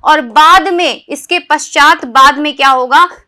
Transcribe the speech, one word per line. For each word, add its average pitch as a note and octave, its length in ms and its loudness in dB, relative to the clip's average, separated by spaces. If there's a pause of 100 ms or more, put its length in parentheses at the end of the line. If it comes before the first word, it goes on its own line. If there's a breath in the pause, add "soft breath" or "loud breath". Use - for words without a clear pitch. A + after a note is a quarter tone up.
और D4+ 160 2
बाद D#4 480 2
में, F4 400 -4
इसके F4 300 -6
पश्चात D#4 640 -2
बाद C4+ 340 2
में D4 180 -6
क्या C#4 120 0
होगा? C4+ 400 0 (200)